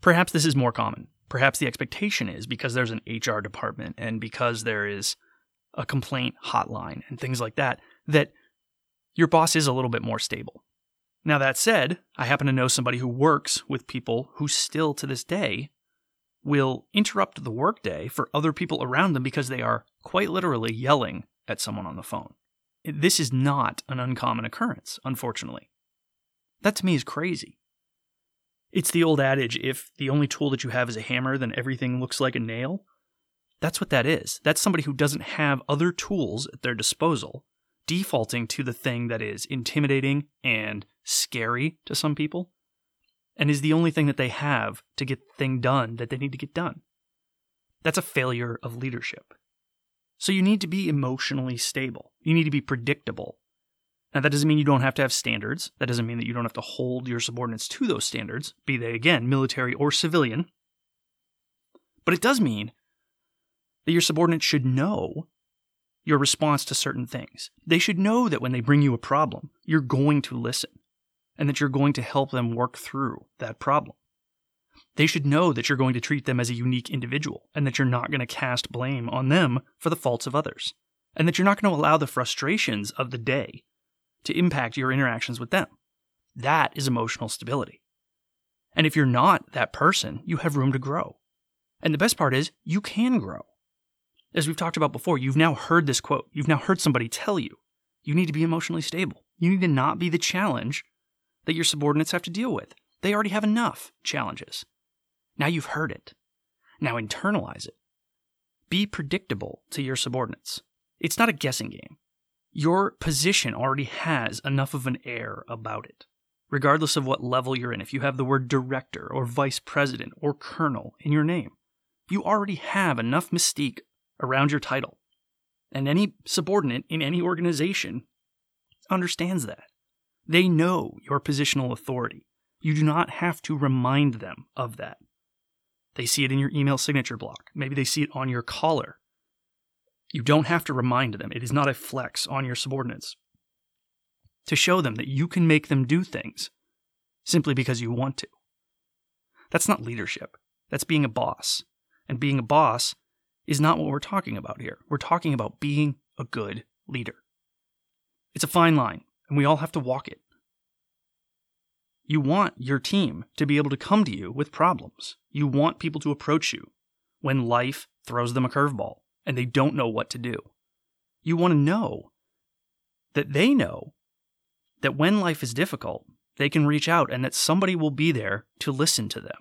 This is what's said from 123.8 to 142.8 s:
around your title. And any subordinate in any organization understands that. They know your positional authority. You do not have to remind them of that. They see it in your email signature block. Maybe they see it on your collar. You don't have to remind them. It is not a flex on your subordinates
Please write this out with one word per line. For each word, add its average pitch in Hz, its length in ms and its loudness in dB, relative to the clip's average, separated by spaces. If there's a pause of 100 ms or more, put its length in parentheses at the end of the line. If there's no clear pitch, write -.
around 135 320 2
your 147 80 0
title. - 380 -6 (720)
And 135 160 -2
any 180 280 2 (100)
subordinate 151 640 0
in 160 140 -2
any 170 180 0
organization 175 800 0 (880)
understands 180 560 0
that. - 200 -12 (640)
They 180 220 6
know 165 480 2 (100)
your 139 140 0
positional 139 500 0
authority. 123 540 -8 (340)
You 156 140 0
do 151 100 4
not 156 280 2
have 175 320 -4
to 156 120 -4
remind 135 600 2
them 101 320 -14 (100)
of 123 200 -8
that. - 200 -12 (960)
They 123 120 -6
see 143 160 2
it 131 80 2
in 135 80 2
your 139 120 0
email 139 280 2
signature 135 360 -2
block. - 380 -14
Maybe 139 220 -6
they 139 80 0
see 151 180 0
it 143 120 0
on 131 140 -4
your 120 140 -2
collar. - 560 -2 (1120)
You 135 120 -6
don't 147 240 4
have 170 180 0
to 147 80 -4
remind 123 400 0
them. 104 180 -8
It 117 120 -8
is 120 100 -4
not 143 160 4
a 131 40 0
flex - 520 -6
on 135 180 -4
your 123 120 -4
subordinates 131 600 -6 (1300)